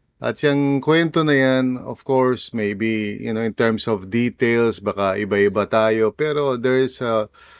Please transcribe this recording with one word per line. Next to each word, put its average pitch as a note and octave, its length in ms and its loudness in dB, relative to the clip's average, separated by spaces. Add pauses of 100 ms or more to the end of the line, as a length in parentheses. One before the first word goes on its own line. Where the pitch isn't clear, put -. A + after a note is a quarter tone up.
(160)
At A#2+ 240 -6
yung C#3+ 400 2
kwento D#3+ 480 2
na D3 80 2
yan, C3 400 2
of B2 320 -12
course, B2+ 480 0
maybe, G#2+ 640 -2
you A2+ 160 -6
know, A2+ 80 -2
in A2 80 -2
terms A2+ 320 0
of G2 240 -4
details, A#2 720 0
baka G2 400 -2
iba-iba G2+ 480 2
tayo, A2 480 2
pero D3 400 -2
there B2+ 240 0
is C3 240 -2
a, A2+ 240 0 (320)